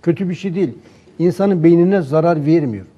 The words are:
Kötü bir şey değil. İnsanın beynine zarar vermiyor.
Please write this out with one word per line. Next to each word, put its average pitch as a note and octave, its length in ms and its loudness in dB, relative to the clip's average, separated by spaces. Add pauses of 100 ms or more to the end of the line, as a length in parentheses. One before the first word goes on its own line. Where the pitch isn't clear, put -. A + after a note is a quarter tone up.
Kötü F3 260 -2
bir F3+ 60 -4
şey F#3 200 -8
değil. E3+ 200 -4 (440)
İnsanın F3+ 460 0
beynine F3 380 4
zarar D#3 440 0
vermiyor. C3+ 400 -2 (120)